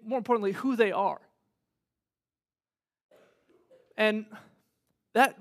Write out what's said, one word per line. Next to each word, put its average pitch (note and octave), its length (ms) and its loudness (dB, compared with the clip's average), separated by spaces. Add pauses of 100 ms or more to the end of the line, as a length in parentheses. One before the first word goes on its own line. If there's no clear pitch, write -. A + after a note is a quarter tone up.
more A3 140 -4
importantly, G#3+ 360 0
who C4 240 -2
they G#3 160 4
are. - 280 -2 (2750)
And G#3+ 280 0 (880)
that B3+ 280 2